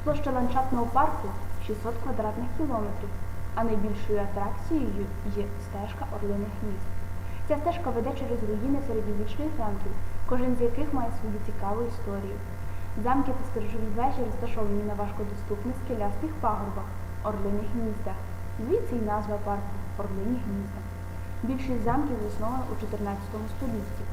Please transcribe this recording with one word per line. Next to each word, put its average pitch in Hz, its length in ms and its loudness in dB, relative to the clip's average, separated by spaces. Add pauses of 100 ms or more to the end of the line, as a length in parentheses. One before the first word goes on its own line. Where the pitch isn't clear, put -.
Площа 285 280 2
ландшафтного 240 540 4
парку — 285 420 4 (420)
шістсот 220 340 -2
квадратних 220 540 0
кілометрів, 208 540 0 (440)
а 226 80 2
найбільшою 208 640 2
атракцією 202 800 0 (360)
є - 20 0 (220)
стежка - 380 -6 (120)
Орлиних 202 440 -2
Гнізд. - 300 -2 (580)
Ця 294 100 2
стежка 339 320 0
веде 233 300 0
через 240 200 -2 (100)
руїни 254 380 2
середньовічних 214 720 0
замків, 208 360 2 (360)
кожен 247 260 6
з 240 60 4
яких 240 260 4 (100)
має 233 200 2
свою 214 200 0 (100)
цікаву 202 340 0 (100)
історію. 196 460 -2 (680)
Замки 262 320 4
та 262 120 2
сторожові 220 480 2
вежі 254 300 4
розташовані 208 640 2
на 202 120 0
важкодоступних 208 800 -2
скелястих 214 500 0 (120)
пагорбах, 202 440 0 (400)
Орлиних 202 460 0
Гніздах. 214 460 -2 (420)
Звідси 269 340 0
й 214 160 0
назва 208 260 -2 (100)
парку — 202 260 -2 (280)
Орлині 196 440 -2
Гнізда. 202 360 -6 (680)
Більшість 254 380 -2
замків 262 360 2
заснована 226 480 -2
у - 100 -4
чотирнадцятому 202 760 -6
столітті. 214 580 -4